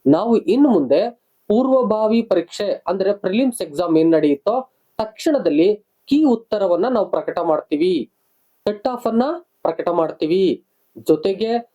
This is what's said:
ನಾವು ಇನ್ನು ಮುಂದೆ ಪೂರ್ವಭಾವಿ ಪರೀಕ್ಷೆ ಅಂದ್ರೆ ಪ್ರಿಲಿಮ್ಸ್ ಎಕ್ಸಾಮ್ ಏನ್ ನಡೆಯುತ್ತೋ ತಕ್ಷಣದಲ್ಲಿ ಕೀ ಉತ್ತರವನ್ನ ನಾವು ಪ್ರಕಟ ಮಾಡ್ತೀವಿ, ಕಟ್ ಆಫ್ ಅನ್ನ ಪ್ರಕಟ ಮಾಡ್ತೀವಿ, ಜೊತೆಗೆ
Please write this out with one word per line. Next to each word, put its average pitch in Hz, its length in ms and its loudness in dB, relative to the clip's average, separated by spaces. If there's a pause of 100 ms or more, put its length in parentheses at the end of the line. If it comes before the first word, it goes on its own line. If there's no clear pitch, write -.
ನಾವು 202 300 2
ಇನ್ನು 262 320 2
ಮುಂದೆ 170 400 2 (380)
ಪೂರ್ವಭಾವಿ 226 760 2
ಪರೀಕ್ಷೆ 196 640 -4
ಅಂದ್ರೆ 190 260 -2
ಪ್ರಿಲಿಮ್ಸ್ 214 480 -4
ಎಕ್ಸಾಮ್ 165 360 -2
ಏನ್ 165 140 4
ನಡೆಯುತ್ತೋ 160 580 0 (280)
ತಕ್ಷಣದಲ್ಲಿ 214 800 0 (300)
ಕೀ 302 180 2
ಉತ್ತರವನ್ನ 208 640 0
ನಾವು 214 220 -2
ಪ್ರಕಟ - 300 -4
ಮಾಡ್ತೀವಿ, 165 720 -2 (540)
ಕಟ್ 208 220 -4
ಆಫ್ 247 200 -4
ಅನ್ನ 226 160 2 (380)
ಪ್ರಕಟ 165 280 -4
ಮಾಡ್ತೀವಿ, 165 720 0 (340)
ಜೊತೆಗೆ 196 600 0 (180)